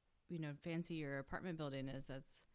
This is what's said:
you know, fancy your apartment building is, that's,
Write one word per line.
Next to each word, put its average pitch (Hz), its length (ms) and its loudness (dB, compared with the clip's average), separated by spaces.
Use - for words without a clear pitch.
you 175 100 0
know, 151 140 2
fancy 170 320 2
your 143 240 2
apartment - 400 0
building 135 300 2
is, 131 180 -2
that's, 135 220 -6